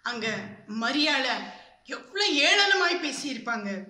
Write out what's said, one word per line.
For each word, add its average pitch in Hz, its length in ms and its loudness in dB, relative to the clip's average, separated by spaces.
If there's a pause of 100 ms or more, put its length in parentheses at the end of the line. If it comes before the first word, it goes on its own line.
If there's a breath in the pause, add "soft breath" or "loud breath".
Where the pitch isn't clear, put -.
(100)
அங்க 226 160 -6 (560)
மரியாள 269 440 2 (680)
எவ்வளவு 392 420 -2 (120)
ஏளனமாய் 370 560 4
பேசியிருப்பாங்க. 233 640 -6 (220)